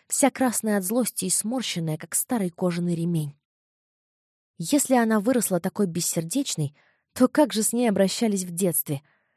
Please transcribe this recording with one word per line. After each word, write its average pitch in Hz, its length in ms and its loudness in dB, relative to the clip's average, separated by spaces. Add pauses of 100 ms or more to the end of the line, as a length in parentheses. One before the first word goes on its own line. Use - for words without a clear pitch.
вся - 220 4
красная 220 480 0
от 185 60 -2
злости 214 420 -2
и 180 40 -2
сморщенная, 175 680 -2
как - 160 -12
старый 208 340 -2
кожаный 175 460 -2
ремень. 165 420 -2 (1200)
Если 262 360 0
она 220 260 4
выросла 202 400 0
такой 202 260 -2
бессердечной, 165 880 -4 (400)
то 254 140 4
как 285 240 4
же 214 100 0
с - 100 0
ней 240 160 2
обращались 196 560 2
в 175 80 -10
детстве? 170 500 -2 (340)